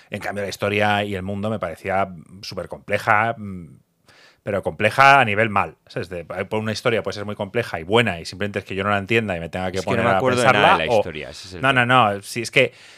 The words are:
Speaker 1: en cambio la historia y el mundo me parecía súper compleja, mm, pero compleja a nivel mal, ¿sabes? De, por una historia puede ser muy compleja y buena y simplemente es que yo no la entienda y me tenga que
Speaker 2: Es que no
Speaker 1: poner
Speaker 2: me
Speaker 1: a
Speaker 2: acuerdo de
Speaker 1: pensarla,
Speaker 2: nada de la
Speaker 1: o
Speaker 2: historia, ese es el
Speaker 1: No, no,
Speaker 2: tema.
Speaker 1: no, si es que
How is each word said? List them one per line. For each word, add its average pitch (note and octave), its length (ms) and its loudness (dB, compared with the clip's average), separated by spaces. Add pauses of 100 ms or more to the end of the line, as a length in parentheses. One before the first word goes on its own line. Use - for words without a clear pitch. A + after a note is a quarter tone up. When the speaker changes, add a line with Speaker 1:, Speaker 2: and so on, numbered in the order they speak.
(100)
Speaker 1:
en G2+ 100 -8
cambio G2+ 240 -6
la F#2+ 60 -6
historia G#2 520 0
y G#2 120 -6
el F#2 80 -6
mundo G2+ 280 -6
me A2 80 -4
parecía F#2 560 -4 (280)
súper F2+ 260 -10
compleja, G#2+ 720 0
mm, F2+ 400 -12 (640)
pero G2 200 -2
compleja C3 580 6
a B2+ 60 4
nivel G#2+ 240 2
mal, F#2+ 260 0 (100)
¿sabes? G2+ 220 -8
De, E2+ 160 -10
por F#2+ 360 -6
una A2 120 -2
historia G#2+ 300 -2
puede F#2 120 -6
ser G2+ 120 -10
muy G#2 80 -8
compleja G#2 440 -6
y E2 40 -8
buena F#2+ 400 2
y - 20 -14
simplemente G2+ 360 -6
es - 40 -8
que G#2 100 -10
yo F#2+ 100 -2
no G2+ 40 0
la G#2 80 2
entienda G2+ 400 0
y E2 40 -6
me E2 100 -8
tenga F#2 200 -4
que F#2 100 -4
Speaker 2:
Es F2 40 -4
que G2 60 -4
no G2 60 0
Speaker 1:
poner A2+ 100 0
Speaker 2:
me A#2 60 4
Speaker 1:
a F#2+ 40 4
Speaker 2:
acuerdo B2+ 240 2
de B2 60 4
Speaker 1:
pensarla, G#2 220 6
Speaker 2:
nada G2 100 4
de D#2+ 80 -2
la B2 80 -2
Speaker 1:
o - 20 6
Speaker 2:
historia, D#2 320 -2
ese - 200 -16
es F2+ 80 -16
el E2+ 40 -12
Speaker 1:
No, C3+ 140 4
no, B2+ 80 4
Speaker 2:
tema. A#2+ 320 4
Speaker 1:
no, G2+ 80 -8
si - 180 -8
es A2 100 -6
que C3 220 0 (260)